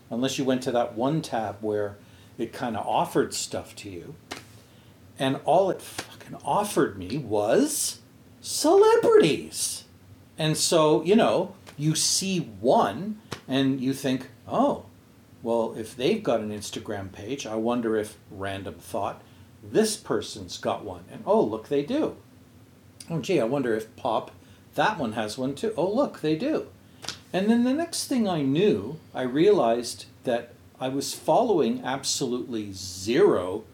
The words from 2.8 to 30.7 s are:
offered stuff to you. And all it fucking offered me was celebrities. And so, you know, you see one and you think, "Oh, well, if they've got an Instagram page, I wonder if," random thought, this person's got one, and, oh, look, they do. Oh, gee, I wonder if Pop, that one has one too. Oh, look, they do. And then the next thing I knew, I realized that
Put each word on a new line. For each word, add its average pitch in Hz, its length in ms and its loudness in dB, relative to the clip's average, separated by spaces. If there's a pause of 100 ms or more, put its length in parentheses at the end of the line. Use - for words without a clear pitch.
offered 143 540 0
stuff - 420 -8
to 101 140 -14
you. 85 240 -14 (1040)
And 139 260 0
all 180 260 4
it - 120 -4
fucking - 600 -14
offered 143 540 0
me 95 200 -6
was 117 840 0 (400)
celebrities. 427 1400 4 (540)
And 156 180 2
so, 156 460 4
you 185 140 4
know, 165 380 2 (220)
you 151 180 0
see 190 440 0
one 123 840 0 (280)
and 135 320 0
you 131 120 0
think, 131 380 -4 (160)
"Oh, 156 400 0 (560)
well, 117 340 0
if 113 200 -10
they've 185 260 0
got 117 180 0
an 107 100 -6
Instagram 104 600 -8
page, 117 340 -10
I 110 100 -6
wonder 113 400 0
if," 104 220 -4 (120)
random 98 440 -8
thought, 107 480 -6 (500)
this 214 240 2
person's 104 600 -6
got 110 260 -4
one, 90 260 -12
and, - 160 -16
oh, 214 160 4
look, 110 260 -4
they 143 140 0
do. 269 340 -4 (920)
Oh, 165 120 -4
gee, 175 200 0
I 113 40 2
wonder 127 300 0
if 110 220 -6
Pop, 120 340 -2 (440)
that 196 240 2
one 117 140 -4
has 107 260 -6
one 135 160 -4
too. 220 220 -4
Oh, 175 140 0
look, 247 300 -2
they 156 160 0
do. 247 300 -4 (680)
And 202 180 0
then 240 140 4
the 254 80 2
next 330 340 -4
thing 233 220 0
I 165 140 0
knew, 139 560 2 (160)
I 131 80 -4
realized 127 840 2 (180)
that 117 280 -2 (280)